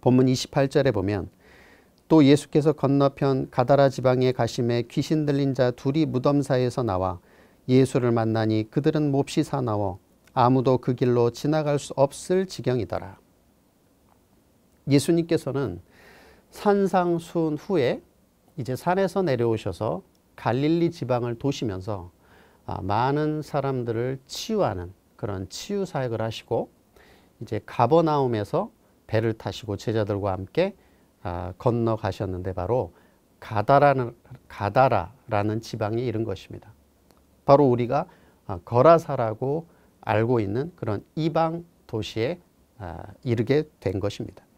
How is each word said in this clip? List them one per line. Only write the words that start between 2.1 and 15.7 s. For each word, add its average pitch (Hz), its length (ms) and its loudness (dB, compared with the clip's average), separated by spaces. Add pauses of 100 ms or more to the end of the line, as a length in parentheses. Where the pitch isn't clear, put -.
예수께서 143 480 4
건너편 139 760 0
가다라 139 380 4
지방에 127 440 2
가심에 120 500 -2
귀신 151 440 -2
들린 139 280 0
자 123 160 2
둘이 143 360 -2
무덤 139 360 0
사이에서 127 400 0
나와 92 360 -2 (500)
예수를 127 440 4
만나니 110 580 0
그들은 151 400 0
몹시 139 320 -2
사나워 107 560 -4 (360)
아무도 127 440 4
그 131 160 -2
길로 120 360 2
지나갈 147 480 -2
수 - 180 -10
없을 185 500 0
지경이더라. 98 720 -6 (1700)
예수님께서는 143 920 0 (720)